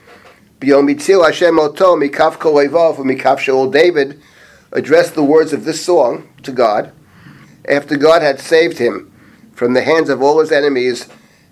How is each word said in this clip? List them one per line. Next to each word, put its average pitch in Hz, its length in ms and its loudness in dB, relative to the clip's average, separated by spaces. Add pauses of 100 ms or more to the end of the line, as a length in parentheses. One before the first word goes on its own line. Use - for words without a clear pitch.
(600)
biyom 139 320 2
hitzil 180 320 0
Hashem 160 360 2
oto 165 360 2
mikaf 156 440 -2
kol 156 160 0
oivav 147 400 0
umikaf 131 420 -2
Shaul." 131 340 -2
David 151 480 0 (520)
addressed 165 420 0
the 156 100 -2
words 151 300 2
of 113 120 -6
this 156 200 -8
song 160 420 0 (140)
to 143 100 -12
God 117 400 -2 (800)
after 147 260 -2
God 156 280 4
had 139 160 -2
saved 165 400 0
him 113 320 -4 (420)
from 120 200 -2
the 127 100 0
hands 151 260 0
of 131 100 -2
all 147 200 2
his 156 120 0
enemies 131 560 -2 (440)